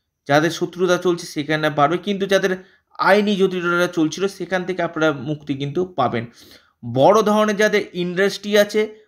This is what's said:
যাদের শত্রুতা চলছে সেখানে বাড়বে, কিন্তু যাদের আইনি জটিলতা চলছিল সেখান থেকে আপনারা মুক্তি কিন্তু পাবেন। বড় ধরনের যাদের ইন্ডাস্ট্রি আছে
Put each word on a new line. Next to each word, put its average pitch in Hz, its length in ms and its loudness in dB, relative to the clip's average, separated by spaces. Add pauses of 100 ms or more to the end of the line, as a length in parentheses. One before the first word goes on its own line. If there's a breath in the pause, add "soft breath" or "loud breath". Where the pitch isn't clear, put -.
(260)
যাদের 151 240 2
শত্রুতা 175 480 -2
চলছে 175 280 -2
সেখানে 156 440 -2
বাড়বে, 147 280 2
কিন্তু 196 280 -4
যাদের 190 300 2 (420 soft breath)
আইনি 202 380 2
জটিলতা 175 500 0
চলছিল 175 420 -2
সেখান 185 360 -6
থেকে 185 180 -6
আপনারা 160 300 0
মুক্তি 143 420 -6
কিন্তু 143 300 -4
পাবেন। 117 420 -2 (680 soft breath)
বড় 180 280 6
ধরনের 208 340 2
যাদের 202 260 2 (100)
ইন্ডাস্ট্রি 190 680 -2
আছে 214 380 0 (120 loud breath)